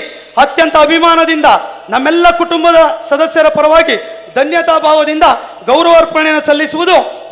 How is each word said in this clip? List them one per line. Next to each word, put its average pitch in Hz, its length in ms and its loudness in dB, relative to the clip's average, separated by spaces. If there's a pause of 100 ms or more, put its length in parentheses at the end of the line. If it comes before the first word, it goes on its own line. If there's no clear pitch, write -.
(380)
ಅತ್ಯಂತ 320 400 0
ಅಭಿಮಾನದಿಂದ 330 680 2 (440)
ನಮ್ಮೆಲ್ಲ 311 400 0
ಕುಟುಂಬದ 339 800 0
ಸದಸ್ಯರ 320 380 0
ಪರವಾಗಿ 302 720 0 (160)
ಧನ್ಯತಾ 320 420 -2
ಭಾವದಿಂದ 311 460 0 (420)
ಗೌರವಾರ್ಪಣೆಯನ್ನು 320 800 0
ಸಲ್ಲಿಸುವುದು 311 880 -2